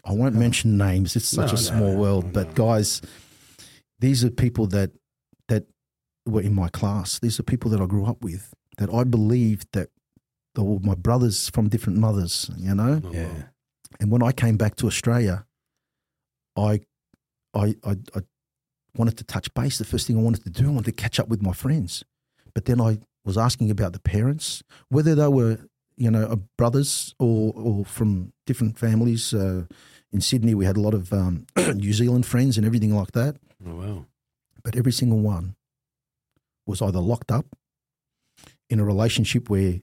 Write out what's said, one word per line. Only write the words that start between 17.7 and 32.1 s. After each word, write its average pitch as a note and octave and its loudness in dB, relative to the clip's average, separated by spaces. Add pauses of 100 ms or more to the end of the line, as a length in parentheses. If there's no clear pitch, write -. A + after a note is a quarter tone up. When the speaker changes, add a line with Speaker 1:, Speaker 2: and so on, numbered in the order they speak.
Speaker 1:
I, G2+ -2 (180)
I G2+ -4 (760)
wanted A#2 0
to A2+ -14
touch - -8
base. C3 -2
The A2 -6
first - -4
thing A#2 0
I - 2
wanted A2+ 0
to F2+ -10
do, B2 0
I - 2
wanted B2+ -2 (120)
to - -8
catch - -4
up A#2+ -4
with G#2+ -2
my F#2 0
friends. B2+ -4 (500)
But - -4
then A#2+ 2
I A2 2 (260)
was G2 -2
asking A2+ 2
about F#2+ -2
the F#2+ -12
parents, B2+ -2 (260)
whether D#3 2
they D3 4
were, A#2 2 (380)
you A#2 2
know, A2 4
uh, A2 -2 (200)
brothers B2+ 0
or, A2 2
or G#2 -2
from G2+ -2 (140)
different A2+ -2
families. A2+ 0
Uh, F#2+ -2 (480)
in G2 0
Sydney, A#2 2
we G2 2
had F#2+ 2
a G#2+ 2
lot G#2+ 2
of, F#2 -4
um, F#2 0
<clears throat> - -6
New G#2 0
Zealand A#2+ 2